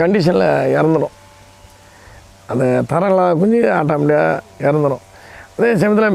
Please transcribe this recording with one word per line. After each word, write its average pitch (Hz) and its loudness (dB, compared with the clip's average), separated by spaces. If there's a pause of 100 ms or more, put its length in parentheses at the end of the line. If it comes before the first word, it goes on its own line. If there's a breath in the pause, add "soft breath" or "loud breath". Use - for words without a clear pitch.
கண்டிஷன்ல 180 2 (320)
இறந்துடும். 151 -2 (1400 loud breath)
அந்த 127 -2 (280)
தரலா 185 0 (160)
குஞ்சு 226 2 (200)
ஆட்டோமேட்டிக்கா 151 0 (440)
இறந்துடும். 143 -2 (540 loud breath)
அதே 233 0
சமயத்துல 208 2